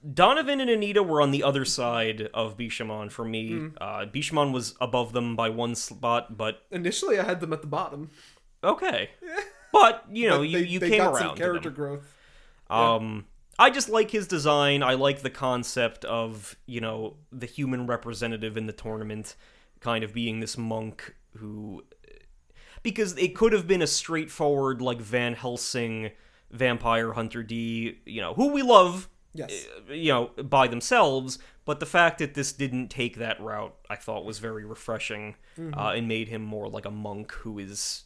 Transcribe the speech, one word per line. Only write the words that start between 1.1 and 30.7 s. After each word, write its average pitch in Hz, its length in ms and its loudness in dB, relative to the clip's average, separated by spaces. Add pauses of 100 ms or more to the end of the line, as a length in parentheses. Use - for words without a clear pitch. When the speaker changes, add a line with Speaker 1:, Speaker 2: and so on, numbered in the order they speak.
Speaker 1:
on 143 100 6
the 139 120 0
other 135 220 2
side 113 680 -2
of 110 240 -2
Bishamon 107 540 -8
for 117 140 -8
me. 113 260 -4
Speaker 2:
Mm. 151 300 -6
Speaker 1:
Uh, 104 240 -8
Bishamon 143 480 0
was 123 260 -4
above 120 340 0
them 120 220 -2
by 113 140 0
one 117 260 -4
spot, 117 640 -4
but 110 240 -6 (100)
Speaker 2:
Initially, 196 480 0
I 180 40 2
had 180 180 -2
them 160 100 -6
at 156 100 -6
the 156 60 -12
bottom. 147 440 -6 (520)
Speaker 1:
Okay. - 520 0
Speaker 2:
<laughs> - 60 -20
Yeah. 359 180 -8 (340)
Speaker 1:
But, 233 360 8
you 220 200 0
know, 143 100 6
Speaker 2:
But 151 80 0
Speaker 1:
you, 165 120 0
Speaker 2:
they, 175 60 2
Speaker 1:
you 175 140 -2
Speaker 2:
they 175 100 0
Speaker 1:
came 214 100 6
Speaker 2:
got 175 140 4
Speaker 1:
around 123 60 2
Speaker 2:
some 85 160 0
Speaker 1:
to - 80 -6
Speaker 2:
character 170 260 -2
Speaker 1:
them. 135 60 -12
Speaker 2:
growth. 143 400 -8 (560)
Yeah. 117 240 6
Speaker 1:
Um, 110 300 -6 (340)
I - 100 10
just 269 200 -2
like 220 200 2
his 208 160 -2
design. 143 560 4
I 131 120 4
like 139 280 2
the 131 80 -2
concept 123 760 -2
of, 113 500 -6 (100)
you 120 140 -8
know, 110 380 -6 (160)
the 127 120 -10
human 127 400 -4
representative 113 680 -4
in 110 100 -4
the 110 80 -8
tournament 107 640 -10 (460)
kind 113 240 -2
of 104 80 -10
being 113 260 -4
this 110 180 -8
monk 110 560 -8 (240)
who, 107 460 -12 (1000)
because 208 360 -2
it 180 180 0
could 220 160 6
have 190 160 2
been 185 140 4
a 156 60 2
straightforward, 147 960 0
like, 123 200 -2
Van 120 320 0
Helsing, 117 800 -4 (380)
Vampire 117 640 0
Hunter 117 300 -6
D, 113 600 -6
you 110 160 -10
know, 87 140 -4
who 269 180 4
we 277 100 0
love, 190 460 8 (240)
Speaker 2:
Yes. 90 340 -10 (220)
Speaker 1:
uh, 135 40 -10
you 156 200 2
know, 120 140 2 (160)
by 135 260 6